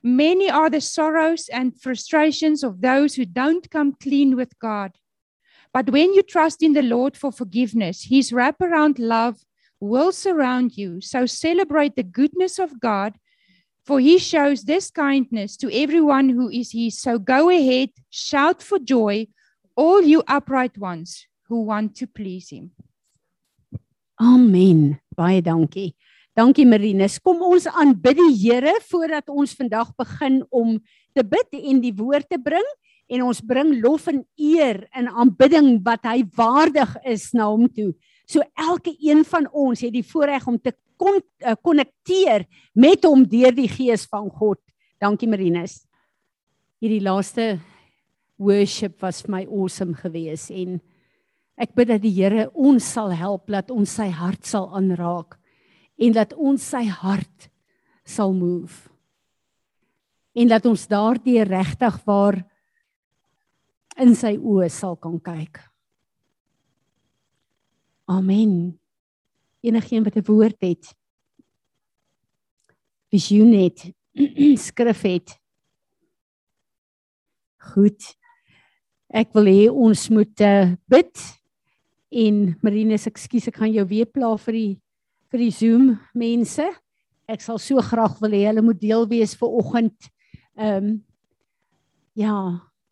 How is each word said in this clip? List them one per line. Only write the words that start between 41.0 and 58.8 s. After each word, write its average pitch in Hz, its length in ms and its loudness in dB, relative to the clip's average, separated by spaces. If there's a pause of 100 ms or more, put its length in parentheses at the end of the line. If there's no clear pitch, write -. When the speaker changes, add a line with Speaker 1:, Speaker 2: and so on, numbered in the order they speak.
Speaker 2:
eh, 226 160 -2
konnekteer 311 840 0 (280)
met 285 300 6
hom 269 240 6
deur 247 240 4
die 240 160 -2
Gees 240 400 -2
van 208 220 -8
God. 208 300 -2 (420)
Dankie, 208 260 -2
Marinus. 185 540 -2 (1000)
Hierdie 214 240 -2
laaste 196 540 -4 (800)
worship 196 640 -2
was 185 200 -8
vir - 80 -12
my 190 140 -8
awesome 185 500 -6
geweest 160 560 -12
en 185 300 -10 (800)
ek 233 160 -8
bid 240 160 0
dat 208 100 -2
die 214 100 -2
Here 196 420 0
ons 269 280 2
sal 208 320 -6
help, 185 320 -8
dat 196 240 -6
ons 214 200 -2
sy 214 200 -6
hart 175 380 -8
sal 190 260 -6
aanraak 175 600 -6 (640)
en 226 160 2
dat 214 180 0
ons 277 240 -2
sy 247 300 -8
hart 190 640 -8 (540)
sal 196 300 -4
move. 175 540 -6 (1500)